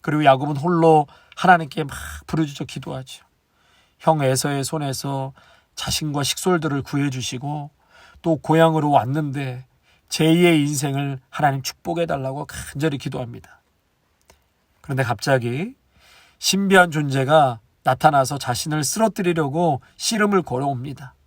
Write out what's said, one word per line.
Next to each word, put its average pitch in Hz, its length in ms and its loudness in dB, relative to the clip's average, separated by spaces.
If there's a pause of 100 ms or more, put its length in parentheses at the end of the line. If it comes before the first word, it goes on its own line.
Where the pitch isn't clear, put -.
그리고 151 240 0
야곱은 139 320 4
홀로 160 500 4 (280)
하나님께 165 480 2
막 139 120 -8 (320)
부르짖어 151 380 -4
기도하죠. 131 600 -12 (760)
형 160 220 2
에서의 135 420 0
손에서 139 720 -6 (420)
자신과 143 480 -4
식솔들을 151 600 0
구해주시고 143 880 -6 (500)
또 165 160 2
고향으로 156 540 4
왔는데 135 760 -2 (440)
제이의 165 520 4
인생을 139 580 -4 (100)
하나님 135 340 -2
축복해달라고 156 840 -6
간절히 143 520 -6
기도합니다. 127 640 -10 (1200)
그런데 135 220 -4
갑자기 127 720 -2 (600)
신비한 190 540 4
존재가 139 680 2 (240)
나타나서 139 540 2
자신을 151 460 -4
쓰러뜨리려고 170 1000 -2 (160)
씨름을 208 460 0
걸어옵니다. 131 720 -6 (120)